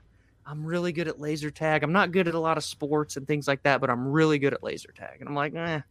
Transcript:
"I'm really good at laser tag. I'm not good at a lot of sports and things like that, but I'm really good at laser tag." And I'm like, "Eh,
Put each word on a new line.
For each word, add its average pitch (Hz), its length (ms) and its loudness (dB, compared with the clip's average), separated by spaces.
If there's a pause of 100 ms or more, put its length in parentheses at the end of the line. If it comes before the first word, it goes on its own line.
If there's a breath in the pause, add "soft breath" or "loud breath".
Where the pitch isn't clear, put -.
(460)
"I'm 151 200 -10
really 175 280 -2
good 160 160 -4
at 160 100 -10
laser 151 320 -4
tag. 156 320 0
I'm 147 80 0
not 190 220 4
good 180 160 2
at 160 60 -2
a 170 40 0
lot 160 180 2
of 151 60 -4
sports 151 540 -2
and 139 100 -8
things 147 220 0
like 139 140 0
that, 135 180 4
but 131 80 0
I'm 123 180 0
really 156 320 4
good 135 140 4
at - 100 -6
laser - 300 -8
tag." - 260 -16
And - 80 -14
I'm 143 80 -8
like, 143 180 -2
"Eh, 165 380 -4